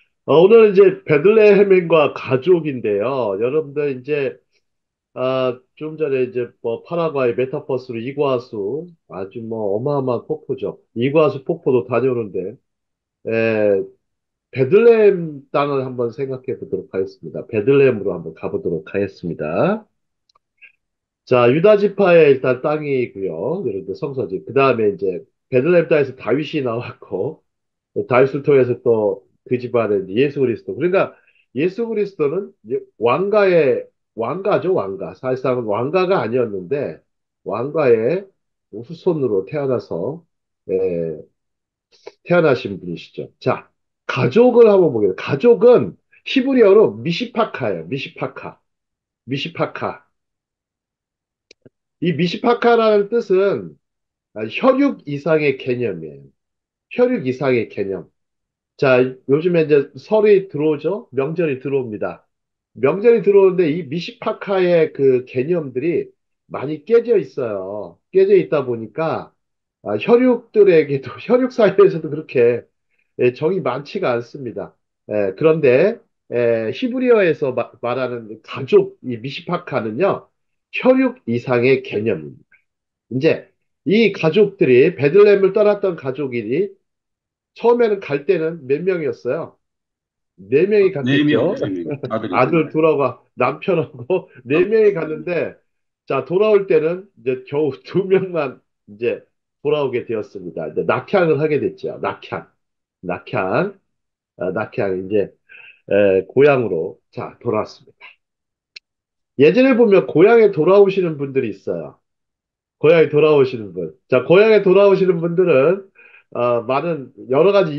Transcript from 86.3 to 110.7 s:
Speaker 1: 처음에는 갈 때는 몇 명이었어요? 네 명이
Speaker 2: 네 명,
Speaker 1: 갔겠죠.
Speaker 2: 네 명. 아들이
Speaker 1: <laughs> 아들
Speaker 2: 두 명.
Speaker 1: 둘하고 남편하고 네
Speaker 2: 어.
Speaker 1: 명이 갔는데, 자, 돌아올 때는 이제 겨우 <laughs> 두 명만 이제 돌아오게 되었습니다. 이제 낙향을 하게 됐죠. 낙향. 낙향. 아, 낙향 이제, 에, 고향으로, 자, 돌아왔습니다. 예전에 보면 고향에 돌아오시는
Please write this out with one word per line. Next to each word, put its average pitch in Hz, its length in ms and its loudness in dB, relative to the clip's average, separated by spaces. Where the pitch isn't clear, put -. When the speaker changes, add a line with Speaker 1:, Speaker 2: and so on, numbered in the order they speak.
Speaker 1:
처음에는 233 440 2
갈 143 260 -6
때는 165 420 -2
몇 147 160 -2
명이었어요? 151 720 -4
네 127 320 0
명이 202 320 2
Speaker 2:
네 139 240 0
명, 151 320 0
Speaker 1:
갔겠죠. 269 40 -10
Speaker 2:
네 131 100 -4
명. 139 400 -8
아들이 110 280 -6
Speaker 1:
<laughs> - 0 -
아들 147 320 0
Speaker 2:
두 - 20 -20
명. - 0 -
Speaker 1:
둘하고 143 540 0
남편하고 151 960 -4
네 135 140 -2
Speaker 2:
어. 180 80 2
Speaker 1:
명이 214 280 2
갔는데, 156 640 -6
자, 135 180 -4
돌아올 202 420 2
때는 175 420 0
이제 127 280 -4
겨우 143 240 -2
<laughs> - 140 -14
두 180 200 -2
명만 175 560 -2
이제 104 360 -6
돌아오게 139 420 -2
되었습니다. 90 640 -8
이제 90 140 -6
낙향을 143 560 0
하게 151 200 0
됐죠. - 420 -6
낙향. - 480 -8
낙향. 101 800 -4
아, 90 140 -6
낙향 98 560 -6
이제, 98 260 -2
에, 98 360 2
고향으로, 117 720 0
자, - 300 -14
돌아왔습니다. - 560 -8
예전에 226 380 4
보면 202 300 4
고향에 214 440 6
돌아오시는 185 640 2